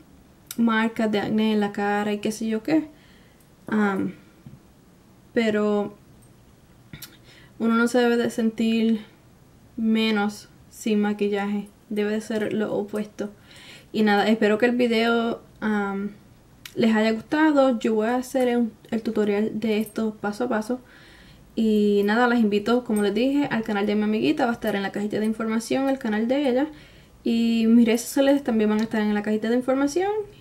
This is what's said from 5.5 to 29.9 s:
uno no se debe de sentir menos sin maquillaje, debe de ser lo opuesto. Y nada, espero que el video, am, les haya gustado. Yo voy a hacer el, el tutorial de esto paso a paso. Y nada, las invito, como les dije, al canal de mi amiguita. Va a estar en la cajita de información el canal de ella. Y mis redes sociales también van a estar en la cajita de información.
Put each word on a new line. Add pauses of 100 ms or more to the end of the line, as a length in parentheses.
uno
no
se
debe
de
sentir (760)
menos (200)
sin
maquillaje, (200)
debe
de
ser
lo
opuesto. (600)
Y
nada,
espero
que
el
video, (200)
am, (640)
les
haya
gustado.
Yo
voy
a
hacer
el, (200)
el
tutorial
de
esto
paso
a
paso. (720)
Y
nada,
las
invito,
como
les
dije,
al
canal
de
mi
amiguita.
Va
a
estar
en
la
cajita
de
información
el
canal
de
ella. (560)
Y
mis
redes
sociales
también
van
a
estar
en
la
cajita
de
información. (300)